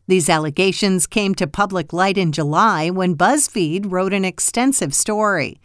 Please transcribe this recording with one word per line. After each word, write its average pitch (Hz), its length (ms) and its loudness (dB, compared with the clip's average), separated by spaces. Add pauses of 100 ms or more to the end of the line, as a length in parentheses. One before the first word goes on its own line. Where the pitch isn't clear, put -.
These 185 220 2
allegations 180 800 0
came 196 300 -2
to 180 100 -2
public 196 440 -4
light 185 280 0
in 175 120 2
July 160 600 0
when 180 260 0
BuzzFeed 196 760 0
wrote 185 220 -2
an 196 100 0
extensive 190 720 -2
story. 208 720 -2